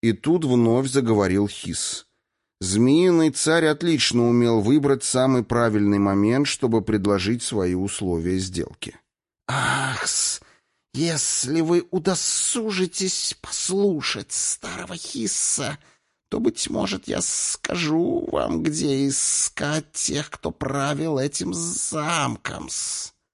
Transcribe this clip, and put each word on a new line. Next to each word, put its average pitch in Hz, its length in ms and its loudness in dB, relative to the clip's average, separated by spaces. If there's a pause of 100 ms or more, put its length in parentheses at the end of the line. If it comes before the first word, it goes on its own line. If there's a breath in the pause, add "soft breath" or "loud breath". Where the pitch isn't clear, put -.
И 117 100 2
тут 160 320 0
вновь 123 440 4
заговорил 104 600 4
Хис. - 580 -8 (540)
Змеиный 151 680 4
царь 160 360 2
отлично 147 640 2
умел 120 320 4
выбрать 139 440 4
самый 131 400 2
правильный 107 540 2
момент, 101 480 4
чтобы 113 360 0
предложить 104 600 0
свои 92 320 0
условия 92 640 -2
сделки. 92 580 -8 (500)
Ахс, 131 920 -2 (540 soft breath)
если 156 680 -2
вы 170 300 2
удосужитесь 185 1500 -2
послушать 185 920 -2
старого - 640 -6
Хисса, - 800 -4 (520 soft breath)
то, - 100 -4
быть - 300 -2
может, - 360 -4
я - 140 -4
скажу - 1120 -2
вам, 160 300 -2
где 147 440 0
искать - 880 -2
тех, - 380 -4
кто - 200 -6
правил 143 680 -2
этим 147 360 -2
замком-с. 156 1600 -4 (220)